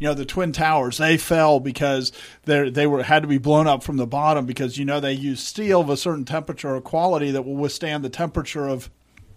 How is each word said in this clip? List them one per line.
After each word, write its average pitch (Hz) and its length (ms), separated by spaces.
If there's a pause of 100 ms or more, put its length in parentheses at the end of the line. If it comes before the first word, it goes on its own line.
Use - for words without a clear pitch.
You 147 60
know, 147 80
the 139 100
Twin 170 280
Towers, 151 460
they 160 180
fell 156 420
because 135 540 (320)
they, 143 260
they 147 160
were, 143 160
had 156 200
to 151 60
be 143 100
blown 151 280
up 135 160
from 143 140
the 127 100
bottom 143 400
because, 127 320
you 139 60
know, 143 160
they 139 120
used 135 320
steel 196 360
of 151 100
a 175 60
certain 156 280
temperature 151 520
or 127 40
quality 160 520
that 135 100
will 135 140
withstand 147 480
the 131 40
temperature 151 600
of," 131 220 (460)